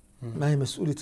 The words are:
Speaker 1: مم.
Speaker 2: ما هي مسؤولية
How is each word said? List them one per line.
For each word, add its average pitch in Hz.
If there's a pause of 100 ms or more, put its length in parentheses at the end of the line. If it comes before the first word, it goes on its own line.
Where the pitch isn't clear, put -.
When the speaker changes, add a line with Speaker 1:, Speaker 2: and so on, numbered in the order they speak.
(220)
Speaker 1:
مم. 117
Speaker 2:
ما 147
هي 151
مسؤولية 143